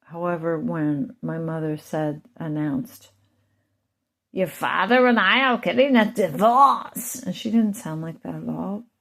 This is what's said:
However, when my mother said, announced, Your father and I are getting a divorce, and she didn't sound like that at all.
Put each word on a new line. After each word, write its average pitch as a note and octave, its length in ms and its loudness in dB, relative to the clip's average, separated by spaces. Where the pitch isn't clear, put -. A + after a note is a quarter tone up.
However, E3+ 540 -4
when D3+ 640 -2
my D#3+ 160 -6
mother D#3+ 400 -4
said, D3+ 440 -4
announced, D3+ 720 -4
Your F#3 160 -2
father F#3+ 580 2
and A#3+ 140 4
I G3+ 220 4
are B3+ 160 2
getting B3 380 2
a G#3+ 160 4
divorce, A3 1080 2
and F#3 140 -6
she - 140 -6
didn't G#3+ 260 2
sound D#3+ 260 -8
like E3 200 -10
that E3 140 -10
at D#3+ 120 -10
all. F3+ 360 -6